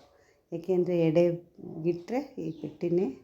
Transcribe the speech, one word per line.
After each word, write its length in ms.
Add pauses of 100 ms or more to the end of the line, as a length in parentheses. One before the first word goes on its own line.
(520)
ಏಕೆಂದರೆ 420 (140)
ಎಡೆ 160 (600)
ಬಿಟ್ರೆ 380 (240)
ಈ 20 (120)
ಪೆಟ್ಟಿನೇ 460 (180)